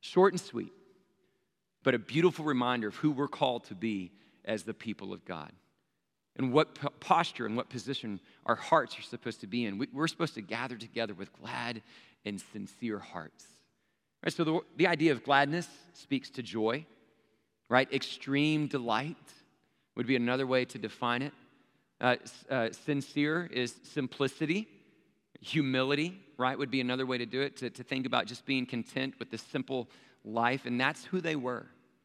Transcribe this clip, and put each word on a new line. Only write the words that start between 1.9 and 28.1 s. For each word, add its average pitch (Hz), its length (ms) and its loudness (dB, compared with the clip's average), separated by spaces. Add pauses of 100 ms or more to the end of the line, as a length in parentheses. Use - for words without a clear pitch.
a 120 40 2
beautiful 160 460 2
reminder 123 440 2
of 101 60 -6
who 156 160 2
we're 139 160 0
called 127 380 -2
to 107 100 -12
be 95 380 -4 (320)
as 101 180 -4
the 107 120 -8
people 98 380 -10
of 90 120 -12
God. 80 260 -10 (880)
And 127 160 -2
what 151 280 4
p-, 147 60 -4 (140)
posture 165 460 4
and 107 100 -2
what - 120 -2
position 113 520 -6 (260)
our 113 80 4
hearts 135 420 2
are - 60 -14
supposed - 380 -8
to 104 80 -12
be 120 180 0
in. 98 120 -2
We, 139 140 -2
we're 151 160 0
supposed 165 260 -2
to 117 60 -8
gather 117 360 -6
together 110 380 -4
with 95 180 -10
glad 120 500 -8 (420)
and 101 160 -6 (120)
sincere 104 480 -6
hearts. - 440 -14 (800)
Right, - 80 2
so 170 120 0
the, 160 160 2 (160)
the 175 100 4
idea 165 240 4
of 120 140 0
gladness 143 420 4 (280)
speaks - 360 -4
to 127 120 -8
joy, 113 440 0 (840)
right? 131 240 6
Extreme 143 760 2
delight 123 480 0 (800)
would 123 120 -2
be 131 100 4
another 127 300 2
way 127 180 4
to 123 140 -10
define 120 420 -2
it. 143 140 -6 (680)
Uh, 123 220 6
s-, - 260 -18
uh, 120 220 2
sincere 151 840 -2
is 123 300 -2
simplicity. 147 840 -2 (720)
Humility, 143 760 0 (200)
right, 127 180 2
would 131 140 -2
be 131 100 2
another 127 240 0
way 127 140 -2
to 120 80 -4
do 123 160 -2
it, 139 160 -4
to, 127 100 -4
to - 140 -10
think 131 240 -4
about 120 200 2